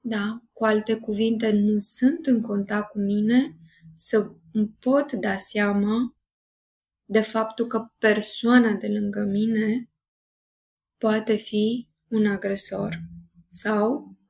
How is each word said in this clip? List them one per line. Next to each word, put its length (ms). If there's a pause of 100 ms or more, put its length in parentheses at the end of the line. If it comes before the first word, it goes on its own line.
Da? 420 (100)
Cu 120
alte 320
cuvinte, 540
nu 280
sunt 480
în 160
contact 480
cu 80
mine 580 (380)
să 360 (220)
îmi 280
pot 320
da 240
seama 800 (880)
de 160
faptul 460
că 320
persoana 760
de 160
lângă 360
mine 680 (1080)
poate 360
fi 540 (200)
un 180
agresor 760 (480)
sau 680 (140)